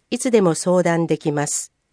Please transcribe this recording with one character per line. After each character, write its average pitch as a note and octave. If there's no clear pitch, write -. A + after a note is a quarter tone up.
い B3
つ C4
で G#3+
も E3
相 F3+
談 E3+
で D3+
き D3+
ま D3
す。 -